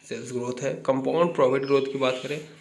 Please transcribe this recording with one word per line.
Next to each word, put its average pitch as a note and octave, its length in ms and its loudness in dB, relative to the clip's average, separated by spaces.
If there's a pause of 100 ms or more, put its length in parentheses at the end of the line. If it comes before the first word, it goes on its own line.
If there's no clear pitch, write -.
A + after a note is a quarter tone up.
sales A#2+ 220 -10
growth B2 300 -4
है। C#3 120 -2
Compound C3+ 640 2
profit C3+ 260 4
growth C#3 200 2
की C3+ 160 -4
बात B2+ 260 0
करें D3 160 -4 (220)